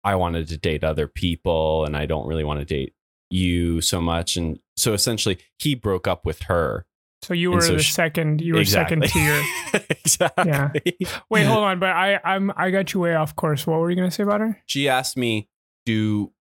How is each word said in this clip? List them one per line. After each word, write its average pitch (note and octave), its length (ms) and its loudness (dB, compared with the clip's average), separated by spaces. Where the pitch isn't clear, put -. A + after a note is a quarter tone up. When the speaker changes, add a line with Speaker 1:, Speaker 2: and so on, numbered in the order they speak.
Speaker 1:
'I G2+ 100 2
wanted E2+ 340 -2
to D#2+ 80 -8
date D2+ 260 -2
other D2+ 240 0
people, D#2+ 800 0
and D2+ 120 -4
I D2+ 80 -4
don't D2 220 -4
really D#2+ 160 -2
wanna D2 220 -4
date C#2 280 -6
you F2 500 0
so - 180 -2
much.'" E2+ 380 -2
And D#2+ 220 -4
so A2 160 0
essentially, G#2 460 -2
he D3+ 160 0
broke G2+ 340 -2
up F#2 180 -2
with D#2+ 180 -6
her. D#2+ 420 0
Speaker 2:
So F#3 100 -6
you F3 180 0
Speaker 1:
And F3+ 40 2
Speaker 2:
were F3 60 4
Speaker 1:
so E3 140 4
Speaker 2:
the D#3 80 2
Speaker 1:
sh- D3+ 100 2
Speaker 2:
second, D#3 480 0
you E3 140 0
were G2+ 100 4
second D#3+ 400 2
Speaker 1:
Exactly. - 180 2
Speaker 2:
tier. D3 200 2
Speaker 1:
<laughs> - 160 0
Exactly. D#3 960 0
Speaker 2:
Yeah. - 200 -6
Wait, A3 160 4
hold G#3+ 180 4
on, F#3+ 160 0
but F#3 100 2
I, F#3+ 340 2
I'm, G3 340 0
I F#3 120 2
got F#3+ 240 0
you F#3+ 60 0
way E3+ 160 2
off D#3 200 0
course. D3+ 300 -2
What D#3+ 140 0
were E3+ 100 0
you F3+ 60 0
gonna F3+ 160 0
say G#3 120 -2
about G#3 180 0
her? A3 240 -2
Speaker 1:
She C#3 240 0
asked C3 260 0
me, A2+ 320 0
"Do, G#2+ 480 0